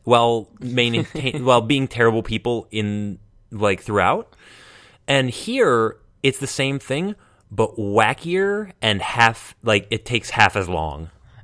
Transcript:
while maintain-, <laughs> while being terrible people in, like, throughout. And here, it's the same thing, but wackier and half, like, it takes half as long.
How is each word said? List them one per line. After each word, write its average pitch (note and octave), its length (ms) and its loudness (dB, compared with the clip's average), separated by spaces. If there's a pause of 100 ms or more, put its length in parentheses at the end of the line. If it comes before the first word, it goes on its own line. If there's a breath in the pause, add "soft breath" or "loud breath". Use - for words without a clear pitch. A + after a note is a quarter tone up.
while A#2 460 2 (100)
maintain-, A#2+ 880 -2
<laughs> - 0 -
while B2 160 6
being C3+ 260 0
terrible A#2 380 2
people A2+ 480 -4
in, G#2 460 -4 (340)
like, G2+ 300 -2
throughout. G#2+ 520 0 (720 loud breath)
And C3+ 220 2
here, C3+ 680 0 (240)
it's C3 160 0
the C#3 80 -8
same C3+ 320 -4
thing, F3+ 360 -6 (360 soft breath)
but G#2+ 260 -2
wackier E3+ 1040 -2
and G#2 220 0
half, - 600 0
like, G#2 280 2
it A2+ 160 -6
takes - 240 -4
half G#2 260 4
as F#2+ 100 -2
long. D#2+ 440 -6 (340 soft breath)